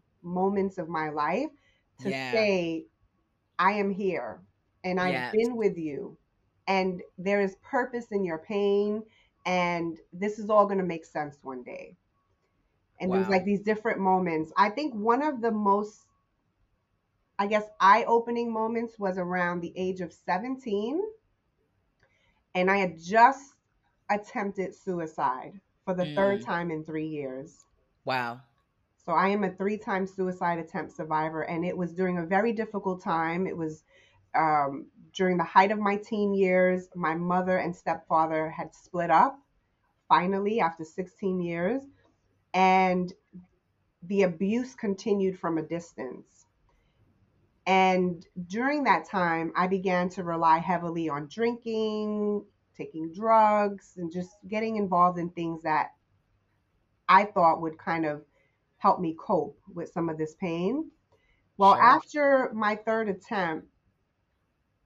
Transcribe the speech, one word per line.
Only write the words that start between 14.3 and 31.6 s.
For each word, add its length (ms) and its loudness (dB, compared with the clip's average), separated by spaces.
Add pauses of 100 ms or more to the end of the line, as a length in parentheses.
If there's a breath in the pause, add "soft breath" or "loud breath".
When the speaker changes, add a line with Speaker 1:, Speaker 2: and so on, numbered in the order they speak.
Speaker 1:
I 140 4
think 240 -6
one 280 0
of 180 -4
the 120 0
most, 540 0 (1300)
I 80 0
guess, 220 0 (120)
eye-opening 720 4
moments 460 -4
was 200 -2
around 420 0
the 160 -8
age 240 -4
of 120 -8
seventeen, 880 -4 (1500)
and 160 2
I 80 2
had 200 -2
just 560 4 (560)
attempted 640 -6
suicide 840 -6 (240)
for 100 -2
the 120 -2
third 340 0
Speaker 2:
Mm. 40 -14
Speaker 1:
time 260 -4
in 140 -6
three 240 -6
years. 560 -10 (400)
Speaker 2:
Wow. 380 -4 (540)
Speaker 1:
So 160 -8
I 160 2
am 160 0
a 100 0
three-time 520 -4
suicide 520 -4
attempt 340 -8
survivor, 500 -4
and 220 -4